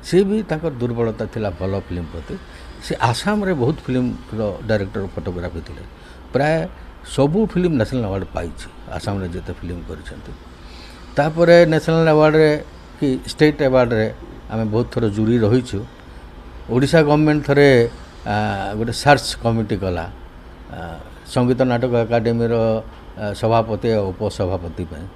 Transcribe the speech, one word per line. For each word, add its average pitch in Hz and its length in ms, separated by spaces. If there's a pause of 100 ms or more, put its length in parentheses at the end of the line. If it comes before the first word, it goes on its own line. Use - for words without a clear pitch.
ସେ 185 200
ବି 208 200
ତାଙ୍କର 156 300
ଦୁର୍ବଳତା 117 520
ଥିଲା 104 240
ଭଲ 95 300
ଫିଲ୍ମ 87 260
ପ୍ରତି। 80 300 (480)
ସେ - 120
ଆସାମରେ 190 580
ବହୁତ 139 220 (100)
ଫିଲ୍ମର 113 840
ଡାଇରେକ୍ଟର 98 480
ଫଟୋଗ୍ରାଫି 87 460
ଥିଲେ। - 220 (500)
ପ୍ରାୟ 156 340 (480)
ସବୁ 156 300
ଫିଲ୍ମ 180 300
ନ୍ୟାସନାଲ 117 300
ଆୱାର୍ଡ 95 280
ପାଇଛି 85 340 (240)
ଆସାମରେ 95 360
ଯେତେ 85 260
ଫିଲ୍ମ 87 340
କରିଛନ୍ତି। - 440 (840)
ତାପରେ 165 500
ନ୍ୟାସନାଲ 160 440
ଆୱାର୍ଡରେ 151 540 (360)
କି 131 280
ଷ୍ଟେଟ୍ 151 340
ଆୱାର୍ଡରେ 120 520 (380)
ଆମେ 110 140
ବହୁତ 110 260
ଥର 117 180
ଜୁରି 110 280
ରହିଛୁ। 113 480 (840)
ଓଡ଼ିଶା 131 320
ଗଭର୍ଣ୍ଣମେଣ୍ଟ 151 440
ଥରେ, 135 440 (360)
ଆ, 107 100 (380)
ଗୋଟେ 113 180
ସର୍ଚ୍ଚ - 520
କମିଟି 113 340
କଲା, 87 340 (600)
ଆ, 85 280 (280)
ସଙ୍ଗୀତ 127 340
ନାଟକ 123 340
ଏକାଡେମୀର, 117 600
ଆ, 110 760
ସଭାପତି 113 580
ଆଉ 104 180
ଉପସଭାପତି 90 760
ପାଇଁ। 78 200 (100)